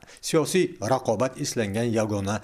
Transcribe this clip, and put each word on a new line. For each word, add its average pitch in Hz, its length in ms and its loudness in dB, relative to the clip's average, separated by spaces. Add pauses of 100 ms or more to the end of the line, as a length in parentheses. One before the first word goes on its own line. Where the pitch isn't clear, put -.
(220)
siyosiy 160 440 2 (260)
raqobat 123 520 0
eslangan 113 440 -2 (120)
yagona 104 440 0